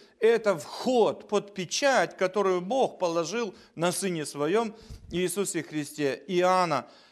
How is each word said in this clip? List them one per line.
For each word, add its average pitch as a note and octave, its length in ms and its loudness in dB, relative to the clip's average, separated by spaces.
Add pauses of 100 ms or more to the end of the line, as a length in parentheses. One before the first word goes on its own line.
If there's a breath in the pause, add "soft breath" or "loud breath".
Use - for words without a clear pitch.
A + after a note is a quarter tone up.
(200 loud breath)
это G#3+ 380 4
вход G#3 680 0
под G3+ 260 -2
печать, F#3+ 640 0
которую F#3 440 0
Бог G#3+ 380 -2
положил F3 560 -2 (220 loud breath)
на E3+ 160 0
Сыне E3+ 340 -2
Своём G3+ 480 -2 (360 loud breath)
Иисусе F3+ 520 -2
Христе. D3 640 -4
Иоанна F3+ 600 2 (260 loud breath)